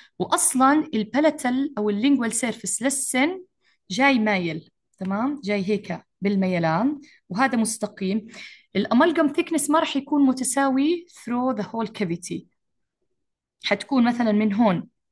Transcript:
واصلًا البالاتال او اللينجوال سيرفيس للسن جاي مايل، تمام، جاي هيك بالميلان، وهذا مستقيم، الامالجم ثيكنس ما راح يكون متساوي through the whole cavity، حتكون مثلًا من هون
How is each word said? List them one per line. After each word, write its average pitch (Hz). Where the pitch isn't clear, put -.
واصلًا 269
البالاتال 269
او 208
اللينجوال 233
سيرفيس -
للسن 277
جاي 254
مايل، 180
تمام، 220
جاي 196
هيك 202
بالميلان، 190
وهذا 240
مستقيم، 208
الامالجم 294
ثيكنس 320
ما 311
راح 320
يكون 277
متساوي 269
through 247
the 208
whole 226
cavity، 175
حتكون 233
مثلًا 233
من 208
هون 196